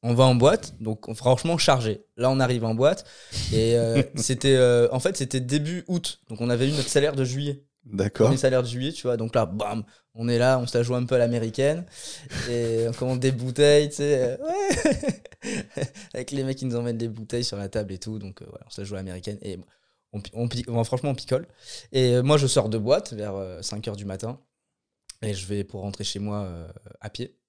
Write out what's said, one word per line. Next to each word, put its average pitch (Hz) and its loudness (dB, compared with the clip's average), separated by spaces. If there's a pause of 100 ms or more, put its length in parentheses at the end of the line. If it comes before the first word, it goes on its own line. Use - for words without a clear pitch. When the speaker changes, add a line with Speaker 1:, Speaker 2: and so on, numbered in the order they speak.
Speaker 1:
On 120 2
va 127 6
en 127 6
boîte, 143 4
donc 110 -6
on, 113 -8
franchement 127 2
chargé. 120 2 (100)
Là, 123 2
on 135 2
arrive 123 2
en 113 0
boîte 143 2 (480)
et, 113 4
euh, 117 2
Speaker 2:
<laughs> - -20
Speaker 1:
c'était, 131 2
euh, 120 6
en 131 -2
fait, 190 0
c'était 131 -2
début 151 -2
août, - -4
donc 110 -10
on 120 -2
avait 123 2
eu 143 0
notre 139 -2
salaire 143 2
de 135 0
juillet. 139 -4 (220)
Speaker 2:
D'accord. 107 4
Speaker 1:
Premier 131 4
salaire 131 4
de 123 -4
juillet, 127 -4
tu - -12
vois. 123 0
Donc 113 -4
là, 113 4
bam, 107 -6 (300)
on 117 -4
est 120 2
là, 127 4
on 123 -2
se 123 -2
la 120 4
joue 123 0
un 123 0
peu 127 0
à - 4
l'américaine 120 0 (680)
et 117 0
on 117 -4
commande 127 -2
des 131 2
bouteilles, 147 4
tu 147 -12
sais, 135 0
euh, 277 -10
ouais. 330 0 (200)
<laughs> - -10 (640)
Avec 123 -8
les 139 -4
mecs 131 -4
qui 131 -6
nous 120 -2
emmènent 120 -4
des 117 -4
bouteilles 113 -6
sur 101 -6
la 101 -6
table 98 -6
et 92 -10
tout, 110 -10
donc, 98 -14
euh, - -18
voilà, - -20
on - -20
se - -14
la 98 -8
joue 101 -10
à 95 -8
l'américaine 95 -10
et 92 -10 (540)
on 104 -8
pi-, - -14
on 117 -4
pi-, 120 -6
bon, 120 0
franchement, 127 -2
on 131 -2
picole. 131 -4 (460)
Et, 127 4
euh, 123 4
moi, 147 6
je 143 4
sors 127 2
de 110 -2
boîte 123 0
vers, 104 -8
euh, 92 -8
cinq 104 -8
heures 101 -6
du 101 -10
matin 101 -8 (840)
et 107 -4
je 92 -8
vais 101 -4
pour 98 -10
rentrer 101 -6
chez - -4
moi, 104 -4
euh, 85 -10 (320)
à 104 -12
pied. - -12 (120)